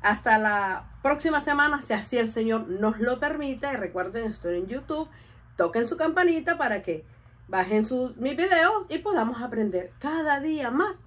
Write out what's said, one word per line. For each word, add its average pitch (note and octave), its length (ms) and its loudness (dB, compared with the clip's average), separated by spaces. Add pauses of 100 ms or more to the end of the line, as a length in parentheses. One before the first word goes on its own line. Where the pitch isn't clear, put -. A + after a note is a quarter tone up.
Hasta G#3+ 360 4
la G3+ 520 0 (120)
próxima D4 400 2
semana, C#4+ 400 2
si - 100 -4
así G#3+ 240 -2
el A3+ 160 0
Señor A3+ 360 0
nos G#3+ 320 0
lo B3 200 0
permite. C#4+ 500 -4
Y C4+ 60 -4
recuerden, F#3+ 480 -4
estoy F3 340 -4
en F#3 80 -4
YouTube. D4+ 420 -6 (480)
Toquen E3+ 300 2
su E4+ 100 -6
campanita E4 600 2
para A#3 260 -2
que D#3 220 -6 (440)
bajen G3 360 2
sus, B3 320 -4
mis C4 200 -2
videos F#4 520 4
y D#4+ 100 -4
podamos A#3+ 440 -2
aprender G#3+ 560 -2
cada D4+ 420 -2
día D4 300 -2
más F4+ 260 0 (100)